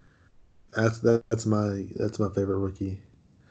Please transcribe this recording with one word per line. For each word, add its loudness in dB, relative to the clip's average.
that's, 2
that's 2
my, 0
that's -2
my 2
favorite 0
rookie, -4